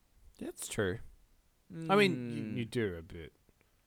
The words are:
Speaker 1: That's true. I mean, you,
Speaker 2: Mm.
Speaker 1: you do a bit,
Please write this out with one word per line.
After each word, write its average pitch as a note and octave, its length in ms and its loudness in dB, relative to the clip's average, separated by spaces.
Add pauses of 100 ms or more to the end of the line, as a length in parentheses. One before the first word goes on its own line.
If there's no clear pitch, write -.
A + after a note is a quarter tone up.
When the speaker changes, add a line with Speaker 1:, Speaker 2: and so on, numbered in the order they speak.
(380)
Speaker 1:
That's - 300 -8
true. G2 300 0 (880)
I G3 80 6
mean, B2+ 400 4
you, A2 60 -2
Speaker 2:
Mm. G#2+ 140 -4
Speaker 1:
you A#2+ 80 -2
do A2 340 0
a E2 40 -10
bit, E2 300 -12 (540)